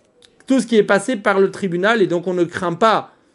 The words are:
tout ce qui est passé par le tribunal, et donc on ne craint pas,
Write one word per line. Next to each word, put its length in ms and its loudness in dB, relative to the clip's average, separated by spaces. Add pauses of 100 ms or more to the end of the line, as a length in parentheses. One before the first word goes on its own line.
(460)
tout 140 2
ce 80 -4
qui 80 2
est 80 6
passé 320 0
par 240 0
le 100 2
tribunal, 500 -2
et 60 2
donc 220 -4
on 60 -4
ne 100 0
craint 300 -6
pas, 360 0 (240)